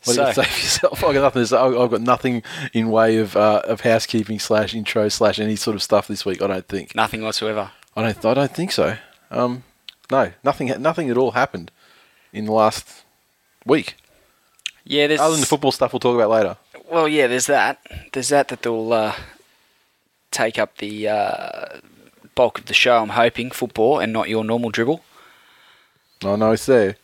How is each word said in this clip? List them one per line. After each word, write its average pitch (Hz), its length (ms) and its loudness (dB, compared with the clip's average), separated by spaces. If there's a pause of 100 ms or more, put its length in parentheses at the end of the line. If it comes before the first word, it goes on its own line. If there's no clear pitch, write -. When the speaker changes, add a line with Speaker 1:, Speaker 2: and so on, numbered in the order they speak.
Speaker 1:
what 120 100 2
do 135 60 2
you 131 120 2
Speaker 2:
So. 131 80 2
Speaker 1:
say - 20 2
for - 180 -2
yourself? - 420 -2
I've 160 100 2
got 139 80 2
nothing 131 220 2
to 113 40 0
say. 117 100 2
I've, 127 200 2
I've 123 140 2
got 110 100 0
nothing 120 400 0 (320)
in 113 160 0
way 110 280 4
of, 107 200 -2
uh, 104 280 4
of 110 160 -4
housekeeping 110 580 0
slash 107 340 0
intro 107 360 -2
slash 104 300 2
any 107 160 -2
sort 107 200 -4
of 95 80 -6
stuff 101 240 0
this 101 180 -8
week, 92 160 -4
I 98 60 -2
don't 92 200 -6
think. - 280 -10
Speaker 2:
Nothing 110 260 -2
whatsoever. 107 500 -4 (240)
Speaker 1:
I 110 60 -4
don't, 110 240 -2
I 139 80 4
don't 135 220 0
think 175 160 -6
so. 98 260 0 (320)
Um, 123 340 -4 (460)
no, 123 220 2 (120)
nothing, 135 380 -2
nothing 160 280 -2
at 120 80 0
all 127 140 2
happened 113 400 -4 (640)
in 107 120 -8
the 107 80 -4
last - 500 0 (640)
week. - 320 0 (840)
Speaker 2:
Yeah, 147 240 0
there's 151 120 2
Speaker 1:
Other 156 140 2
than 151 80 0
the 127 60 0
football 143 240 2
stuff - 220 -2
we'll 131 60 -4
talk 123 160 2
about 110 140 2
later. 107 280 2 (320)
Speaker 2:
Well, 160 180 0
yeah, 151 200 2
there's 123 200 0
that. 135 320 2 (340)
There's 131 160 -4
that 143 200 4
that - 160 -10
will, 113 280 -2
uh, 110 220 0 (1160)
take 113 280 -2
up - 180 -4
the... 107 300 -8
Uh, - 580 -4 (720)
bulk 123 240 2
of - 60 -18
the - 80 -10
show, 123 280 4
I'm 107 80 -2
hoping, 117 400 2
football 123 500 0
and 107 120 -2
not 110 160 -2
your 110 160 -2
normal 117 260 -2
dribble. 117 320 -2 (1200)
Speaker 1:
Oh, 98 120 0
no, 110 160 2
it's 110 140 0
there. 107 380 4